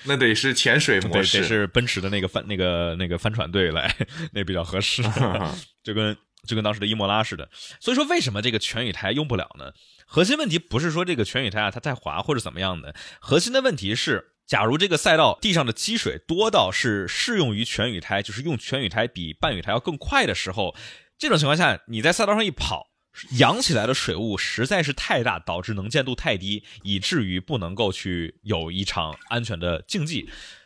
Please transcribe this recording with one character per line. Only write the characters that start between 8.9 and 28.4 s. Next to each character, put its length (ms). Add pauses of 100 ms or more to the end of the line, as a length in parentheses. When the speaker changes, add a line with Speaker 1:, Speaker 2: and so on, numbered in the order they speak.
Speaker 2:
胎 220
用 160
不 80
了 100 (120)
呢？ 120 (360)
核 180
心 140
问 100
题 100
不 220
是 100
说 140
这 100
个 120
全 180
雨 60
胎 100
啊， 100
它 80
太 160
滑 280
或 100
者 80
怎 100
么 100
样 200
的。 140 (260)
核 180
心 140
的 80
问 160
题 180
是， 380 (140)
假 180
如 140
这 100
个 80
赛 220
道 240
地 100
上 140
的 80
积 240
水 280
多 240
到 220
是 340
适 300
用 180
于 120
全 260
雨 80
胎， 220
就 100
是 80
用 160
全 240
雨 80
胎 180
比 280
半 200
雨 60
胎 120
要 60
更 200
快 260
的 100
时 160
候， 240 (440)
这 120
种 80
情 80
况 100
下， 300
你 160
在 100
赛 140
道 80
上 100
一 60
跑， 400 (480)
扬 200
起 140
来 140
的 80
水 200
雾 220
实 300
在 160
是 100
太 320
大， 140
导 240
致 100
能 160
见 160
度 100
太 220
低， 260 (200)
以 160
至 260
于 160
不 160
能 180
够 160
去 520